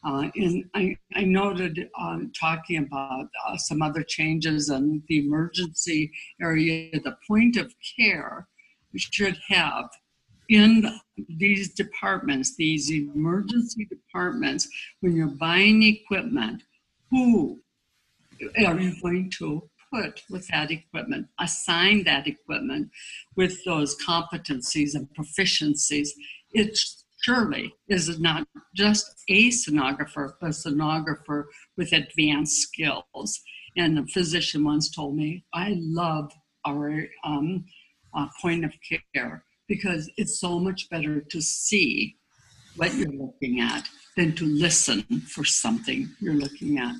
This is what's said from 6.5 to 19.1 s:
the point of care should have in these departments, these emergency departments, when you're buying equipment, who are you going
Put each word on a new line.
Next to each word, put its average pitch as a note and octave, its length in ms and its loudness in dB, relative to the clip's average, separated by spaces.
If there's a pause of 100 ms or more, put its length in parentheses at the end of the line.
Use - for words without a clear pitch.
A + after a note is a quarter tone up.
the B2 180 -8 (100)
point A3+ 300 6
of - 160 -4 (240)
care F#3 500 0 (480)
should F#3+ 420 -2 (100)
have D#3 420 0 (580)
in A3 420 8 (380)
these G3 460 0
departments, F3+ 840 -2
these D#3 340 0
emergency F3+ 960 0
departments, E3+ 800 -4 (340)
when F3+ 140 2
you're D#3 220 0
buying F#3+ 460 6
equipment, G3+ 800 2 (480)
who A#3+ 500 4 (1040)
are E3+ 140 2
you F#3 220 0
going F3+ 340 0